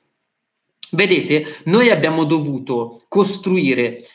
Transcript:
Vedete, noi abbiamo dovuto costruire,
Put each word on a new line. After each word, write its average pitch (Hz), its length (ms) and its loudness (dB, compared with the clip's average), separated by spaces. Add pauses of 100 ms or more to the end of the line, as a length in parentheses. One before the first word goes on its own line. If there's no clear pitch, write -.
(960)
Vedete, 156 720 0
noi 233 240 4
abbiamo 160 360 2
dovuto 139 840 -4
costruire, 147 920 0 (120)